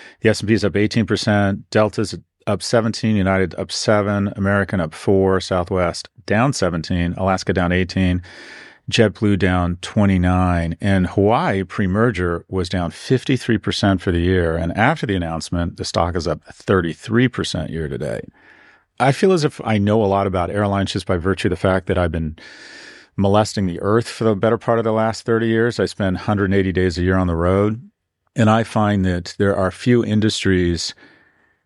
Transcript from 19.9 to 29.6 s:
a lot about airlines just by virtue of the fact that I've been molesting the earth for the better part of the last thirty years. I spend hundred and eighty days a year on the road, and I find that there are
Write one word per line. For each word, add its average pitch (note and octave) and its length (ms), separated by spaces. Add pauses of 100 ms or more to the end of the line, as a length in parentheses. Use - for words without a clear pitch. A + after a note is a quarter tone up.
a - 20
lot G2 220
about F#2 240
airlines G2+ 420
just G2 140
by F#2+ 100
virtue F#2 300
of - 20
the F2 60
fact F#2 320
that F#2 100
I've F2 140
been D#2+ 260 (800)
molesting G2+ 500
the F2 160
earth A2 260
for - 180
the A2 100
better A2 240
part A#2 180
of A2+ 60
the A2+ 80
last A2 340
thirty A2+ 220
years. A2+ 320
I F#2+ 80
spend F#2+ 300
hundred G2+ 280
and F#2+ 80
eighty F#2+ 180
days F2+ 280
a F2 40
year F#2 140
on F#2 80
the F2 100
road, G2+ 540 (460)
and A2 120
I A2+ 160
find G#2 420
that F2 340
there G2 160
are F#2+ 160